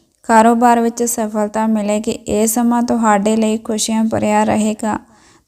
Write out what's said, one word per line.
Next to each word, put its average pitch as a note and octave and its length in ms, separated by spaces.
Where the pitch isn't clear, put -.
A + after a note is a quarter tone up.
ਕਾਰੋਬਾਰ A#3 500
ਵਿੱਚ A#3 240
ਸਫਲਤਾ G#3+ 640
ਮਿਲੇਗੀ। G#3+ 440
ਇਹ G#3 360
ਸਮਾਂ A#3+ 360
ਤੁਹਾਡੇ A3 520
ਲਈ A3 220
ਖੁਸ਼ੀਆਂ A3 460
ਭਰਿਆ G#3+ 400
ਰਹੇਗਾ। G#3+ 540